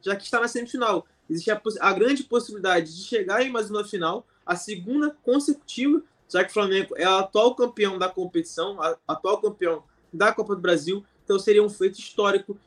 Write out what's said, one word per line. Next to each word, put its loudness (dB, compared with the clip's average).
já -2
que -12
está 0
na 0
semifinal. -2
Existe -2
a 2
poss-, -6
a 4
grande 2
possibilidade 0
de -14
chegar 0
em 0
mais -4
uma -4
final, -4
a -2
segunda -4
consecutiva, 0
já 0
que -4
o -18
Flamengo 0
é 2
o 4
atual 2
campeão 0
da -2
competição, -4
a-, -2
atual -2
campeão -2
da 2
Copa -2
do -12
Brasil, 0
então 0
seria 6
um 2
feito -2
histórico, -2